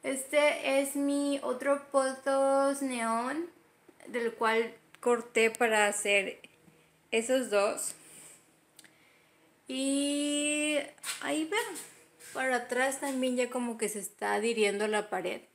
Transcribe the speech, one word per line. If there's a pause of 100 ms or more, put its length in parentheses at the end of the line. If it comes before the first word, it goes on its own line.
Este
es
mi
otro
pothos
neón, (580)
del
cual (260)
corté
para
hacer (720)
esos
dos. (1700)
Y (440)
ahí
va. (760)
Para
atrás
también
ya
como
que
se
está
adhiriendo
la
pared. (140)